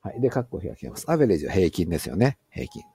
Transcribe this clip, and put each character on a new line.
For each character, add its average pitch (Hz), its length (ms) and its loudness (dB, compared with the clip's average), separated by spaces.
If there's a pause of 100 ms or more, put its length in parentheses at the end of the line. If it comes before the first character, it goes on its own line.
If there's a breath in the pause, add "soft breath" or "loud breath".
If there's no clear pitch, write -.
は 98 120 -8
い。 - 60 -12
で、 123 120 2
カ - 80 -2
ッ 120 60 -4
コ - 140 -12
開 - 160 -10
き - 120 -14
ま - 100 -12
す。 - 140 -6
ア 170 40 2
ベ 151 120 4
レ 98 80 6
ー - 20 0
ジ 73 80 -4
は - 80 -4
平 90 160 4
均 82 200 -2
で 80 100 0
す - 100 -6
よ - 60 -6
ね。 123 240 2 (100)
平 - 180 -10
均。 - 140 -16 (140)